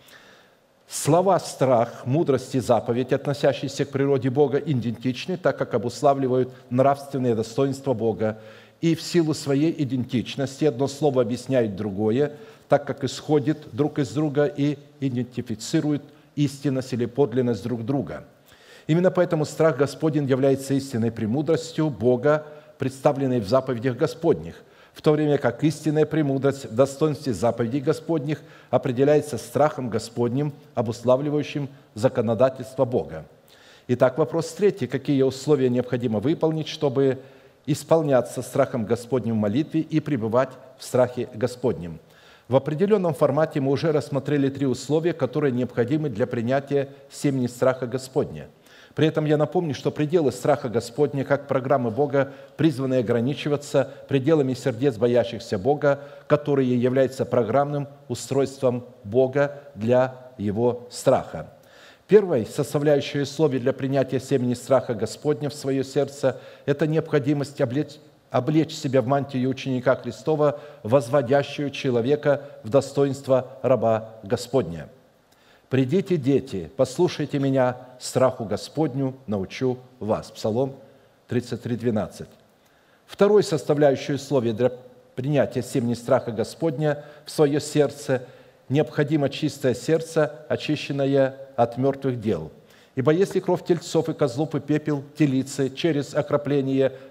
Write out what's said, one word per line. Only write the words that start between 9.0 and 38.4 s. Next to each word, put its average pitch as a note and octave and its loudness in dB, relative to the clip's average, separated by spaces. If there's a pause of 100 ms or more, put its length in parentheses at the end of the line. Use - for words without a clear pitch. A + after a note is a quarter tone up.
силу D#3+ 0
своей C#3+ 0
идентичности C3 -2
одно C#3 2
слово C3 2
объясняет A#2 0
другое, G#2+ 0 (360)
так C#3 4
как - -8
исходит D3 0 (140)
друг D3 -2
из C#3+ -2
друга D3 0
и C#3+ -2 (220)
идентифицирует C3+ -2 (320)
истинность C#3 -2
или A#2+ -2
подлинность A#2+ 0
друг A#2 -4
друга. G#2+ -4 (600)
Именно F3+ 4
поэтому E3+ 2
страх D#3 2
Господень C#3+ 0
является C3+ 2
истинной A#2 0
премудростью D3+ 0
Бога, B2 2 (320)
представленной C3 0
в G2 -4
заповедях B2 0
Господних, D#3 -2 (380)
в - -20
то D#3 4
время D3+ 2
как A#2+ -2
истинная D#3 2
премудрость C#3 0
в A2 -10
достоинстве C3+ 0
заповедей A#2 0
Господних D3+ -2 (300)
определяется C#3 2
страхом C3 -2
Господним, A#2+ -2 (240)
обуславливающим C3+ -2 (240)
законодательство B2 0
Бога. D#2+ -4 (640)
Итак, B2+ 2
вопрос D#3 -2
третий. F#3+ 0
Какие C3+ 0
условия C3 2
необходимо A#2+ 0
выполнить, D#3 0
чтобы C3+ 0 (460)
исполняться C#3+ 2